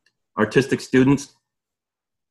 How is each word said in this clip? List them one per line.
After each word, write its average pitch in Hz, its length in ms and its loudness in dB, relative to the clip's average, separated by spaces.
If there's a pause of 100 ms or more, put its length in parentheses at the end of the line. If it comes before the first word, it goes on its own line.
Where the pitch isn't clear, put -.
(400)
artistic 123 400 -2
students. 131 560 0 (960)